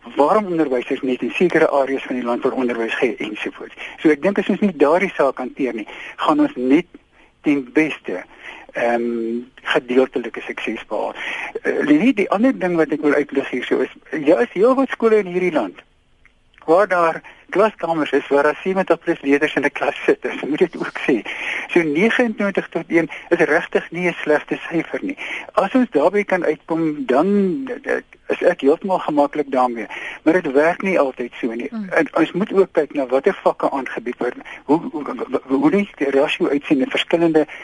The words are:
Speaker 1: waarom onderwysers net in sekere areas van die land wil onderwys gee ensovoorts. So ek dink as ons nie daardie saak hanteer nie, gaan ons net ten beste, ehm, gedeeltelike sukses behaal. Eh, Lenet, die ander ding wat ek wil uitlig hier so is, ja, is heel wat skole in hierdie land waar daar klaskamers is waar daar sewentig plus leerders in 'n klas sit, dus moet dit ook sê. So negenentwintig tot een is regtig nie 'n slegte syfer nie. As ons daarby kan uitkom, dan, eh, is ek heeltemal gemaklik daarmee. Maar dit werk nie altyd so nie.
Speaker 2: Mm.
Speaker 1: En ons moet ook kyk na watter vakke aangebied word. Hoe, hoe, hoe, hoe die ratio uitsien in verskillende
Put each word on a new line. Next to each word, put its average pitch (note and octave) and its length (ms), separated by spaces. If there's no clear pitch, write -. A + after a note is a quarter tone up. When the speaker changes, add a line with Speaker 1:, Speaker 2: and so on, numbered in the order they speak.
Speaker 1:
waarom F#3+ 300
onderwysers C#3+ 560
net C3 200
in A#2+ 100
sekere E3 380
areas C3+ 340
van C3 120
die A#2+ 100
land A#2+ 180
wil B2+ 80
onderwys A#2 440
gee A#2 200
ensovoorts. - 600
So - 100
ek D3 120
dink G3 180
as G3 100
ons G3 100
nie F#3+ 180
daardie E3 380
saak C#3 220
hanteer B2+ 360
nie, A2 140
gaan D3+ 240
ons D3 160
net C3 300
ten C#3 320
beste, C#3 500
ehm, A#2 720
gedeeltelike B2 800
sukses A2+ 460
behaal. G#2 260
Eh, C3+ 240
Lenet, F3+ 300
die G3 140
ander G#3 300
ding F3+ 160
wat D#3 160
ek D3 100
wil D3 120
uitlig C#3 360
hier B2 140
so B2 160
is, C3 100
ja, E3 140
is A#3+ 140
heel A#3 220
wat C4 140
skole A3 280
in G3 100
hierdie F3+ 260
land A2 260
waar F#3 220
daar F3 340
klaskamers E3+ 640
is C#3 160
waar C#3+ 160
daar D3+ 200
sewentig F#3 360
plus E3+ 220
leerders C#3+ 340
in C#3+ 80
'n C#3+ 80
klas - 240
sit, - 160
dus A#2+ 200
moet C#3+ 180
dit - 180
ook - 300
sê. A2 160
So F3 120
negenentwintig G3 880
tot E3 180
een D#3+ 220
is E3+ 80
regtig E3+ 540
nie F3+ 160
'n E3 140
slegte D3+ 380
syfer D#3+ 320
nie. - 160
As G3 180
ons B3+ 180
daarby F#3 340
kan F3+ 220
uitkom, D#3 600
dan, C#3+ 220
eh, - 100
is - 140
ek F3 200
heeltemal E3 380
gemaklik C#3+ 520
daarmee. A#2+ 360
Maar F3+ 180
dit D#3 100
werk D3+ 300
nie F#3+ 180
altyd B2+ 320
so - 60
nie. A#3 240
Speaker 2:
Mm. G#3+ 180
Speaker 1:
En E3+ 240
ons E3 180
moet F#3+ 220
ook F#3+ 180
kyk D3+ 220
na C#3 140
watter C3+ 260
vakke D#3+ 280
aangebied B2 460
word. B2 180
Hoe, C#3+ 180
hoe, - 120
hoe, - 400
hoe C3+ 280
die G3+ 260
ratio D3 500
uitsien C#3+ 320
in B2+ 100
verskillende D#3+ 580